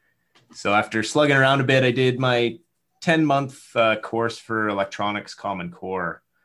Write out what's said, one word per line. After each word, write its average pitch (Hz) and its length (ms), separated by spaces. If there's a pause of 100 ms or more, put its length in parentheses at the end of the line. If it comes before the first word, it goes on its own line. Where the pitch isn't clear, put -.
(540)
So 98 200
after 107 300
slugging 143 340
around 135 240
a 139 40
bit, 135 180
I 127 80
did 127 280
my 120 400 (420)
ten-month, 143 760
uh, 110 220
course 113 420
for 110 300
electronics 101 680
Common 92 340
Core, 90 540 (220)